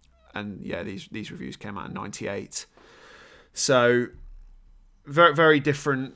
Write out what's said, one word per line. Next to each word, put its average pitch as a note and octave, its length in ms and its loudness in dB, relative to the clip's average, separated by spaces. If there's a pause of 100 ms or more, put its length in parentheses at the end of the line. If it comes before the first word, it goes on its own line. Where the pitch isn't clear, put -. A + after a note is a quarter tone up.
(340)
And G#2 300 -10
yeah, - 200 -8
these, E3 260 -12
these - 220 -12
reviews - 240 -12
came G#2 200 -14
out - 120 -12
in F#2 60 -12
ninety-eight. G2+ 720 -10 (880)
So, B2 520 4 (960)
very, D3+ 300 6
very D#3 240 6
different. C#3 580 -2